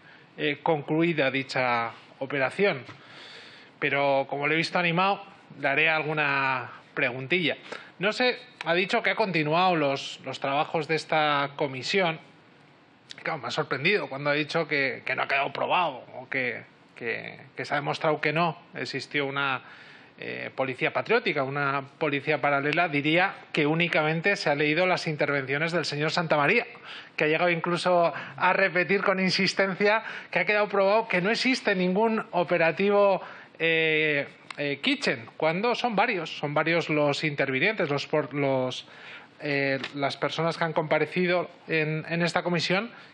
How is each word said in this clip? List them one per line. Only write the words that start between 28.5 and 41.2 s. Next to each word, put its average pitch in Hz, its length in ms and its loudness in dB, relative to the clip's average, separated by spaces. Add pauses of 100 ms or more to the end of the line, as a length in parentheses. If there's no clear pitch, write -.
repetir 185 500 2
con 190 180 2
insistencia 196 840 2 (280)
que 175 100 0
ha 180 40 0
quedado 208 240 2
probado 202 400 2
que 180 140 0
no 202 80 2
existe 233 440 2
ningún 196 580 2
operativo, 180 880 2 (360)
eh, 156 720 2 (300)
eh, 143 240 -4
Kitchen, 165 560 -2
cuando 185 360 0
son 233 220 -2
varios, 190 400 0
son 147 160 -4
varios 160 380 2
los 147 340 2
intervinientes, 151 640 0
los 143 180 -2
por-, 139 280 -2
los, 135 520 0 (540)
eh, 139 380 0 (160)
las 139 240 -2
personas 160 400 -2
que 170 60 0
han 160 100 -2
comparecido 165 760 0 (180)